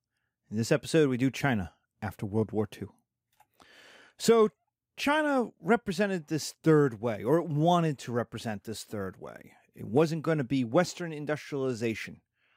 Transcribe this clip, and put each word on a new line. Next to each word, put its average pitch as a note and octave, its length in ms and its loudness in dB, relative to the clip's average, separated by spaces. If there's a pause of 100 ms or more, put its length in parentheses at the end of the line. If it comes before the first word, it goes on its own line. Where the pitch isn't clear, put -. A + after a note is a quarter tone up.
(520)
In G#2 60 -6
this A2+ 140 0
episode, D3+ 380 2
we B2+ 80 0
do B2+ 140 2
China A2 400 -2 (280)
after G#2 280 -8
World G#2 240 -2
War G#2 160 -2
Two. - 240 -14 (1300)
So A3 300 6 (480)
China C#4+ 500 0 (120)
represented F#3+ 680 0
this - 260 -4 (100)
third C#3+ 380 4
way, G#2+ 220 -4
or C#3+ 160 4
it E3 80 -4
wanted D#3+ 500 2
to - 140 -10
represent A2+ 540 -4
this G#2+ 180 -10
third G2 360 -10
way. - 340 -18 (200)
It - 140 -14
wasn't D3+ 340 2
gonna D#3 220 0
be C3 200 -2
Western E3 480 0
industrialization. C3+ 1120 -6 (360)